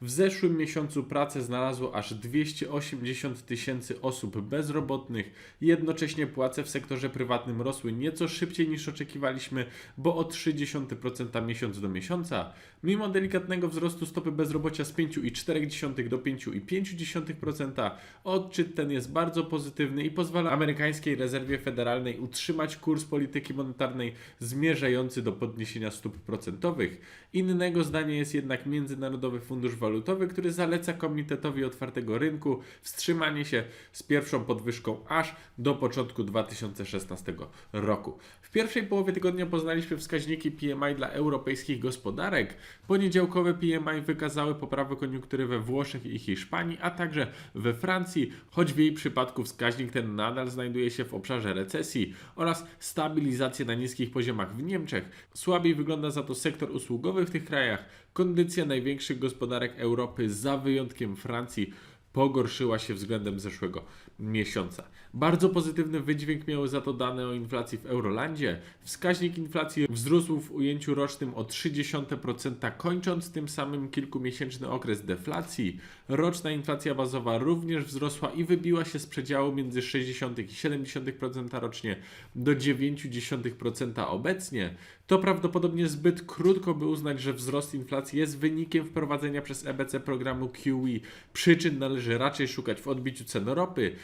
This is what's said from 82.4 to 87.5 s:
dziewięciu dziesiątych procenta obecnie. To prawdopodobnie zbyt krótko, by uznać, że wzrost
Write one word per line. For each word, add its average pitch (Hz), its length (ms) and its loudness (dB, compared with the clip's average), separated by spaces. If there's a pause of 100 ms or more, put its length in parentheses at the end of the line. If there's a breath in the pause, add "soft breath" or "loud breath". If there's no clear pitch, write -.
dziewięciu 139 540 2
dziesiątych 120 480 -4
procenta 120 520 -2
obecnie. 143 640 -2 (320 loud breath)
To 190 120 8
prawdopodobnie 175 720 4
zbyt 160 340 4
krótko, 185 520 4
by 151 120 0
uznać, 147 340 0
że 135 120 0
wzrost 131 420 -2